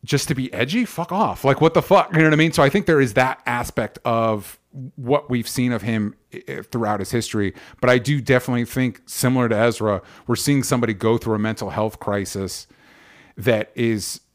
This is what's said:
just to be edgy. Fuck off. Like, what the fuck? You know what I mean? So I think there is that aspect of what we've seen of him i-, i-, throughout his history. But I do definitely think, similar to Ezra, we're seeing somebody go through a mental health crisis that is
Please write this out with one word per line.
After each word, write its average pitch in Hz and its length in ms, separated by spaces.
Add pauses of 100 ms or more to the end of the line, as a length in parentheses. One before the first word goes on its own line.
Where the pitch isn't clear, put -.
just - 240
to 156 80
be 131 160
edgy. 170 320
Fuck - 260
off. 185 340
Like, 135 160
what 160 140
the 160 80
fuck? 180 300
You 160 60
know 160 80
what 156 80
I - 20
mean? 160 160
So 160 100
I 139 60
think 196 180
there 156 140
is 117 140
that 131 320
aspect 120 580
of 113 560 (340)
what 139 340
we've 120 200
seen 123 240
of 107 100
him 107 320 (180)
i-, - 160
i-, 139 140
throughout 104 380
his 95 100
history. 107 420 (280)
But 127 100
I 123 80
do 139 220
definitely 123 440
think, 127 420
similar 127 420
to 110 100
Ezra, 110 440 (260)
we're 120 80
seeing 139 260
somebody 117 320
go 110 240
through 110 160
a 104 40
mental 107 320
health 107 300
crisis 101 680 (680)
that 107 380
is 113 460 (140)